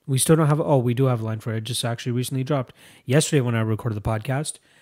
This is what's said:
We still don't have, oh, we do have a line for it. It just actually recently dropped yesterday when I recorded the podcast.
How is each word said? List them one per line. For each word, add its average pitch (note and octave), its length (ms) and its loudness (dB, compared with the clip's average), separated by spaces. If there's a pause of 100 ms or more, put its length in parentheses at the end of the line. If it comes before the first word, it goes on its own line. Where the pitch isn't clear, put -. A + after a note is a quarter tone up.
We C3 140 0
still D#3+ 160 4
don't D#3 100 4
have, D3 160 2
oh, D#3+ 160 4
we B2 160 2
do C3+ 120 0
have B2 160 0
a A2 40 -6
line A2 140 -4
for A2 160 -6
it. - 20 -2
It A2 60 -6
just A#2 200 -6
actually A#2+ 280 -4
recently B2+ 320 -2
dropped C3 320 -4 (280)
yesterday D3 380 2
when A#2+ 140 0
I A2+ 60 2
recorded A2 340 -2
the G#2 120 -4
podcast. B2+ 520 -4 (220)